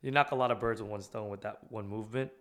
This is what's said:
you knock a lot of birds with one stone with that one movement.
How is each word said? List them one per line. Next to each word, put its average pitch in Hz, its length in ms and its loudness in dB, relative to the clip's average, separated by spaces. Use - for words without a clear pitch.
you 135 80 -4
knock 143 220 6
a - 40 0
lot 127 140 4
of 117 100 2
birds 113 220 0
with 104 80 -6
one 104 120 -4
stone 107 280 -8
with 101 100 -6
that 104 180 -8
one 107 180 -6
movement. 110 420 -4